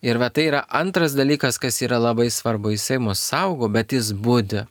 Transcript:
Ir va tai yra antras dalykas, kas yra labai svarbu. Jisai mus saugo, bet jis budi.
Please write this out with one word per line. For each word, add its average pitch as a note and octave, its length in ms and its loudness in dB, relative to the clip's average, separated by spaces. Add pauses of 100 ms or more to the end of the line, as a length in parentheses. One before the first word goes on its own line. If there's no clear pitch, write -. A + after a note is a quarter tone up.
Ir A#2+ 160 0
va A#2+ 160 0
tai D#3 160 2
yra C#3+ 160 0
antras E3+ 480 0
dalykas, C#3 480 2
kas B2 240 -2
yra A#2+ 160 2
labai A#2 320 2
svarbu. G#2+ 400 -2
Jisai A#2 240 -2
mus A2 240 -2
saugo, D3+ 480 -2
bet A2 240 0
jis A2+ 200 0
budi. G#2+ 580 0